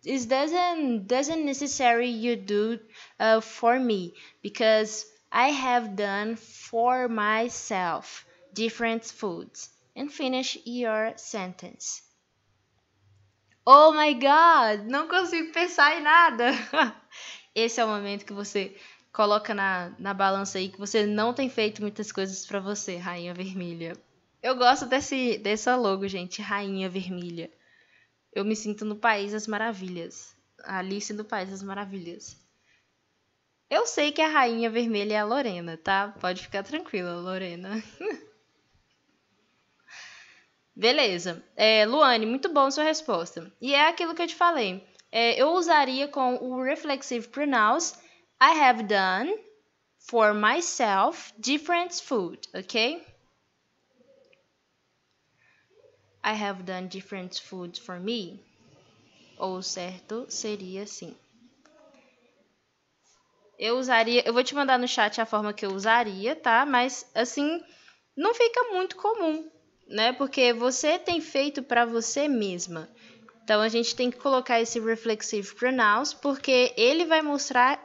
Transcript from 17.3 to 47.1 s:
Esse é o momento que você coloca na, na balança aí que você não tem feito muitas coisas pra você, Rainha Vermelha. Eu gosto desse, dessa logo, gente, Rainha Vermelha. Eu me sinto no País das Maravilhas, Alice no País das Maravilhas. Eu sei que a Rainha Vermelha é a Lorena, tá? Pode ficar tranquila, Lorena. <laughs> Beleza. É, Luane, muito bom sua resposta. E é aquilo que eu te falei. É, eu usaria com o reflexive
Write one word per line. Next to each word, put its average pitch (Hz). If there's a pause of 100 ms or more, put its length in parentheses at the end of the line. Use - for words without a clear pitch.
Esse 233
é 233
o 220
momento 202
que -
você 202 (360)
coloca 208
na, 190
na 196
balança 196
aí 190
que 190
você 208
não 214
tem 262
feito 214
muitas 208
coisas 190
pra 202
você, 196
Rainha 175
Vermelha. 175 (460)
Eu 254
gosto 247
desse, 254
dessa 214
logo, 196
gente, 185
Rainha 196
Vermelha. 175 (840)
Eu 202
me 214
sinto 214
no 208
País 208
das 214
Maravilhas, 190 (300)
Alice 196
no 208
País 196
das 190
Maravilhas. 196 (1300)
Eu 415
sei 294
que 302
a 311
Rainha 233
Vermelha 220
é 214
a 208
Lorena, 196
tá? 196
Pode 185
ficar -
tranquila, 202
Lorena. 185 (180)
<laughs> 359 (2500)
Beleza. 185 (120)
É, 214
Luane, 240
muito 262
bom 277
sua 294
resposta. 196
E 277
é 294
aquilo 339
que 349
eu 339
te 339
falei. 240 (300)
É, 233
eu 285
usaria 294
com 254
o 254
reflexive 269